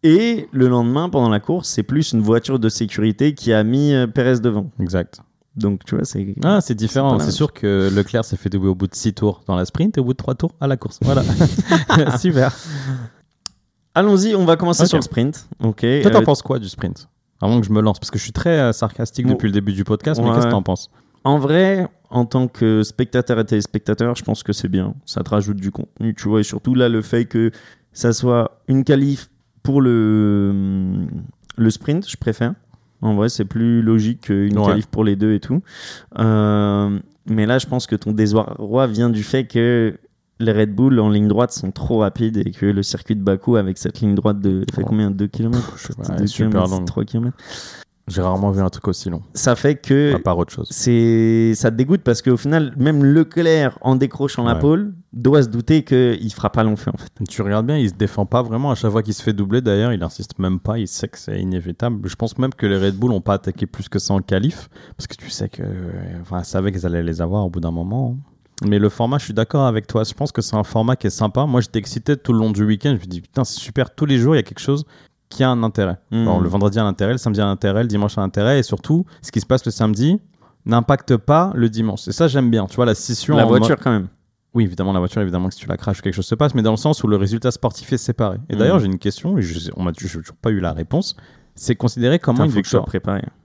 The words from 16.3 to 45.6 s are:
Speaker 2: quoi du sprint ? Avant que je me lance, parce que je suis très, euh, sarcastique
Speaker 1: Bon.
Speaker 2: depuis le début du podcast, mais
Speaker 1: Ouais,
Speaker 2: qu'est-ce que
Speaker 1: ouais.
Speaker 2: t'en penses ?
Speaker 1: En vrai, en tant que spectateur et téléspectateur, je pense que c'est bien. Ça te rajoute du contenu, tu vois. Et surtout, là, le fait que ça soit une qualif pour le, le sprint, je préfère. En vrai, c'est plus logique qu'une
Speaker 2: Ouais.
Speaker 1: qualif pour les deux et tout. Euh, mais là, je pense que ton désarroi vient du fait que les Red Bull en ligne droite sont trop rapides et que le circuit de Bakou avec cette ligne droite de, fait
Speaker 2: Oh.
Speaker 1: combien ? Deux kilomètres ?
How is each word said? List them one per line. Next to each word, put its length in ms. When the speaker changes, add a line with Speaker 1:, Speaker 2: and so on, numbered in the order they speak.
Speaker 2:
quoi 160
du 100
sprint ? 400
Avant 200
que 60
je 60
me 80
lance, 180
parce 120
que 80
je 40
suis 100
très, 260
euh, 140
sarcastique 540
Speaker 1:
Bon. 60
Speaker 2:
depuis 140
le 60
début 200
du 120
podcast, 360
mais 80
Speaker 1:
Ouais, 60
Speaker 2:
qu'est-ce 120
que 20
Speaker 1:
ouais. 40
Speaker 2:
t'en 100
penses ? 280
Speaker 1:
En 140
vrai, 500
en 140
tant 220
que 380
spectateur 560
et 40
téléspectateur, 680
je 80
pense 220
que 80
c'est 160
bien. 260
Ça 200
te 60
rajoute 260
du 160
contenu, 420
tu 140
vois. 120
Et 40
surtout, 320
là, 120
le 140
fait 220
que 260
ça 200
soit 560
une 160
qualif 440
pour 160
le, 1300
le 140
sprint, 380
je 80
préfère. 380
En 120
vrai, 140
c'est 160
plus 380
logique 400
qu'une 360
Speaker 2:
Ouais. 80
Speaker 1:
qualif 200
pour 180
les 120
deux 180
et 60
tout. 200
Euh, 800
mais 200
là, 120
je 80
pense 200
que 100
ton 160
désarroi 720
vient 240
du 120
fait 240
que 500
les 120
Red 220
Bull 260
en 80
ligne 200
droite 240
sont 200
trop 260
rapides 400
et 140
que 140
le 160
circuit 340
de 60
Bakou 340
avec 220
cette 220
ligne 140
droite 260
de, 240
fait 100
Speaker 2:
Oh. 40
Speaker 1:
combien ? 220
Deux 160
kilomètres ? 500